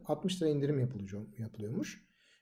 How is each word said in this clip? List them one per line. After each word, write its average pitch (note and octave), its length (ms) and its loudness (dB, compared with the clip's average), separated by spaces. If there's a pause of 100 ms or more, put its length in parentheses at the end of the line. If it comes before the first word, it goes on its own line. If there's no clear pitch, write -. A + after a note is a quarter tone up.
altmış F3 360 0
lira D#3+ 80 6
indirim C#3+ 300 4
yapılıcı-, G2+ 480 -2 (100)
yapılıyormuş. A2+ 680 -4 (360)